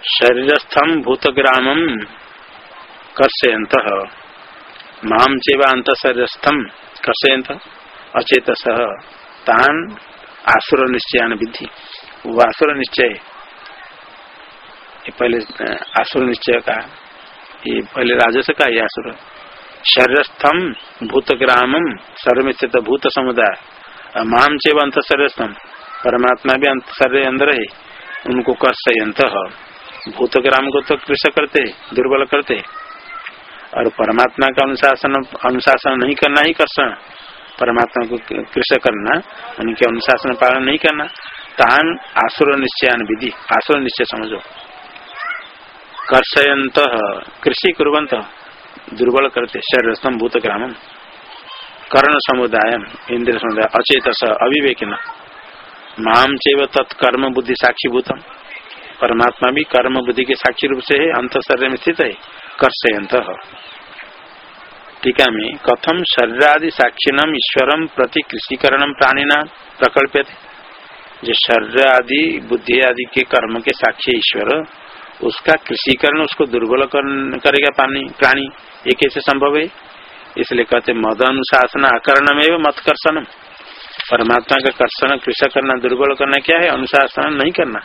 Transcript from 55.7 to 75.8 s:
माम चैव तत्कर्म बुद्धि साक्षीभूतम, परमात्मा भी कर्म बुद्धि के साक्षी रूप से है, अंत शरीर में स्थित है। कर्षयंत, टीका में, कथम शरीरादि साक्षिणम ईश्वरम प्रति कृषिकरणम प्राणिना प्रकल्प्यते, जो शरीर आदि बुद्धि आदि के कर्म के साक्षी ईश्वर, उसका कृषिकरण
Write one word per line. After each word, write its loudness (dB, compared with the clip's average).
माम 4
चैव 2
तत्कर्म 0
बुद्धि -2
साक्षीभूतम, -2
परमात्मा 2
भी -2
कर्म 2
बुद्धि -2
के -2
साक्षी -2
रूप -2
से 0
है, 2
अंत -2
शरीर 0
में -4
स्थित -2
है। 0
कर्षयंत, 0
टीका 2
में, -4
कथम 0
शरीरादि 2
साक्षिणम 0
ईश्वरम 0
प्रति -2
कृषिकरणम -2
प्राणिना 2
प्रकल्प्यते, 0
जो -2
शरीर 2
आदि 2
बुद्धि 0
आदि 2
के 2
कर्म 0
के -2
साक्षी -2
ईश्वर, -2
उसका 0
कृषिकरण 0